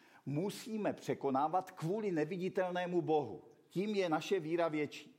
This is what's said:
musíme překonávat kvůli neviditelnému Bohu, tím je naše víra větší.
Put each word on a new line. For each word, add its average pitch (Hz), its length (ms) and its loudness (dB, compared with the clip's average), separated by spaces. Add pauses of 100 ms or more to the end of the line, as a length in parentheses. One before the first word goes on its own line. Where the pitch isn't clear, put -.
(260)
musíme 190 680 -2
překonávat 143 760 0
kvůli 196 400 -2
neviditelnému 180 880 0
Bohu, 143 420 2 (260)
tím 208 260 0
je 185 140 2
naše 170 300 2
víra 165 280 2
větší. 151 520 -4